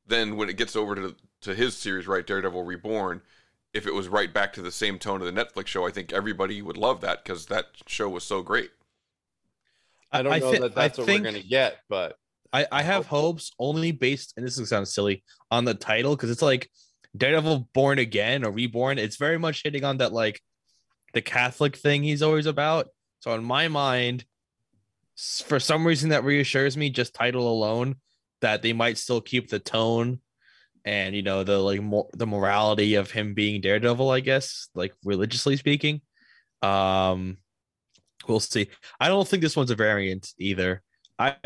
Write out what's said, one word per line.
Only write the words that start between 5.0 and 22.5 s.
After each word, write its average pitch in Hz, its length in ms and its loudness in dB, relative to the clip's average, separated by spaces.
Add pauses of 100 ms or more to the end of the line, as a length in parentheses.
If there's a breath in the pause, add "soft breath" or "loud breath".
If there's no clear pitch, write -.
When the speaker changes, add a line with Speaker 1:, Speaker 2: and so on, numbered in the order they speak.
Speaker 1:
of 87 120 -6
the 113 120 0
Netflix - 220 -10
show, 90 180 -2
I 87 60 -2
think 90 220 -8
everybody 101 480 -2
would 82 160 -10
love 107 240 0
that 90 240 -4
'cause 87 220 -8
that - 200 -4 (200)
show 104 220 -2
was 90 140 -6
so 95 180 -4
great. 107 300 -2 (1400)
Speaker 2:
I 143 120 0
don't 143 100 2
Speaker 3:
I 160 60 2
Speaker 2:
know 131 120 2
Speaker 3:
thi-, 196 80 4
Speaker 2:
that 120 160 -2
that's 127 240 2
Speaker 3:
I - 20 -2
Speaker 2:
what 117 40 -4
Speaker 3:
think 107 200 2
Speaker 2:
we're 110 60 -4
gonna 101 120 -8
get, 123 340 2 (120)
but 92 280 -4 (340)
Speaker 3:
I, 143 200 2
I 139 120 0
have 185 200 0
Speaker 2:
I - 40 -14
hope 147 140 0
Speaker 3:
hopes 160 380 -2
only 160 320 -2
based, 131 440 -2
and 123 100 -8
this 123 80 -6
is 127 60 -6
gonna 113 80 -6
sound 98 220 0
silly, 101 340 0 (260 soft breath)
on 120 160 2
the 117 80 2
title, 117 440 0
'cause 117 120 -4
it's 120 120 -4
like 131 280 2 (460 soft breath)
Daredevil 147 580 2
Born 139 260 4
Again 113 460 0
or 104 60 -2
Reborn. 120 460 -2
It's 107 200 -4
very 156 200 0
much 160 260 -4
hitting 143 220 -4
on 135 120 0
that, 117 160 2
like, 110 280 0 (720)
the 110 80 0
Catholic 127 540 0
thing 143 280 0
he's 151 180 -2
always 156 240 2
about. 151 420 0 (320)